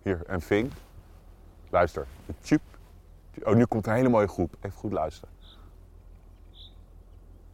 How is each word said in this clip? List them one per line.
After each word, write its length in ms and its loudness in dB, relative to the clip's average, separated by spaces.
Hier, 260 -2
en 140 -4
vink. 300 0
Luister, 360 0
de 160 -12
tjup. 200 0
Oh, 120 2
nu 100 6
komt 220 -2
een 60 0
hele 160 2
mooie 180 4
groep. 340 -4
Even 160 -12
goed 140 -8
luisteren. 380 -6